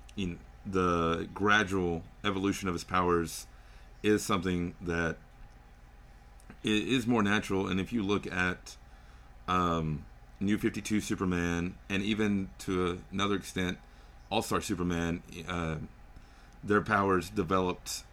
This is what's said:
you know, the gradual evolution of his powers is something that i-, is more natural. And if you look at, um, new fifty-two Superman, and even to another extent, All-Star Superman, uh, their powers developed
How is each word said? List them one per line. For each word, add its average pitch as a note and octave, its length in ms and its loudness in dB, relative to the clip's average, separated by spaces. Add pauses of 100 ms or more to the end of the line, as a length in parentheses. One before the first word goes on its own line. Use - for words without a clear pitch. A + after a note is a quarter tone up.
(160)
you G2 120 -4
know, E2 80 -6 (300)
the F2 680 2
gradual F#2 720 2 (220)
evolution G2 420 0
of F2+ 60 2
his E2+ 100 -4
powers F2 640 0 (560)
is G#2 200 4
something F2 580 -2
that E2+ 340 -2 (1500)
i-, - 20 -2
is G#2+ 400 2
more A#2 160 4
natural. G2+ 440 2
And F#2+ 120 0
if F#2 140 -4
you A#2 100 0
look F#2+ 240 0
at, F2+ 480 -2 (720)
um, E2 560 0 (360)
new G2+ 180 2
fifty-two G#2+ 440 -2
Superman, F2 720 0 (140)
and G2 140 -2
even G2+ 460 0 (100)
to F2+ 420 -2 (100)
another G2+ 240 0
extent, F2+ 420 -4 (520)
All-Star G2+ 320 0
Superman, F2 640 -2 (240)
uh, E2+ 300 -2 (840)
their G2+ 180 4
powers G2 480 4
developed F#2 840 0